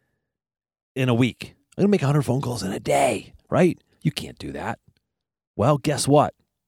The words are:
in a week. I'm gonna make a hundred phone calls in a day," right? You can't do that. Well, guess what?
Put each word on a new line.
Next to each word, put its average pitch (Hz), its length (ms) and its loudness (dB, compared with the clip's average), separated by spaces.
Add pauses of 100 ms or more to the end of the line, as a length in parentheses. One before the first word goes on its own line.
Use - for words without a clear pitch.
(960)
in 127 140 -2
a 120 60 2
week. 120 400 -2 (220)
I'm - 60 0
gonna - 80 4
make 165 120 2
a 135 40 0
hundred 147 160 2
phone 120 180 -2
calls 120 220 -6
in 190 100 -6
a - 80 -8
day," 139 540 0 (140)
right? 165 320 2 (220)
You 156 80 0
can't - 280 -14
do 69 140 -12
that. 117 260 -8 (800)
Well, 139 220 2
guess 139 300 -2
what? 135 260 4 (340)